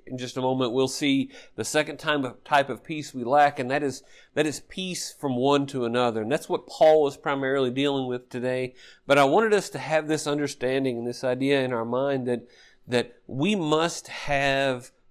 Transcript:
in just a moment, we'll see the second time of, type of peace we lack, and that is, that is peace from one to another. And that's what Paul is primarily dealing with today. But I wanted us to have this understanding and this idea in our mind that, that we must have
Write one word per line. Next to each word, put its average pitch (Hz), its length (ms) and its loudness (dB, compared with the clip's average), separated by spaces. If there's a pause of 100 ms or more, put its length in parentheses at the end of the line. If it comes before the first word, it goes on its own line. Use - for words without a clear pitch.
in 127 100 -10
just 123 220 -8
a - 20 -4
moment, 131 320 0
we'll 131 160 2
see 139 420 0 (260)
the 110 80 -4
second 151 340 -2
time 147 260 0
of, 117 180 -10
type 139 280 2
of 113 120 -8
peace 151 300 -10
we 127 100 -6
lack, 143 360 4
and 127 120 -2
that 147 120 0
is, 135 200 -4 (300)
that 151 140 0
is 147 140 -6
peace 185 520 -8
from 135 240 -4
one 139 300 2
to 135 180 -4
another. 117 380 0
And 110 100 -4
that's - 160 -4
what 170 180 -4
Paul 156 400 6
is 139 120 -4
primarily 135 520 0
dealing 135 360 0
with 123 240 -6
today. 127 420 -4 (340)
But 139 120 6
I 143 60 8
wanted 208 280 4
us 196 180 2
to 151 80 -8
have 156 300 -2
this 151 180 -2
understanding 135 680 -2
and 117 100 -6
this 120 160 -8
idea 135 400 2
in 127 120 -2
our 113 100 -2
mind 127 440 -2
that, 120 200 -4 (400)
that 120 380 -2
we 160 280 0
must 160 540 0
have 139 840 -2 (200)